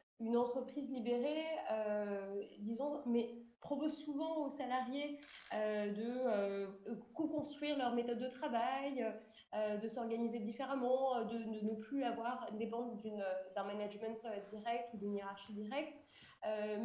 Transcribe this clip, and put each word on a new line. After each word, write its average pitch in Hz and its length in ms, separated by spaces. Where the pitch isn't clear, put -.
une 226 160
entreprise 247 540
libérée, 254 560
euh, 208 720
disons, 247 460
mais 233 260
propose 302 420
souvent 311 360
aux 277 100
salariés, 269 680
euh, 208 400
de, 214 100
euh, 208 640
co-construire 302 640
leur 240 180
méthode 240 240
de 254 80
travail, 254 800
euh, 214 220
de 220 100
s'organiser 233 520
différemment, 254 760
euh, 226 80
de, 226 140
de 214 280
ne 220 100
plus 277 280
avoir, 233 560
dépendre 226 380
d'une, 208 260
d'un 196 80
management, 208 600
euh, 202 240
direct 233 440
ou 220 40
d'une 202 180
hiérarchie 202 380
directe, 262 440
euh, 214 400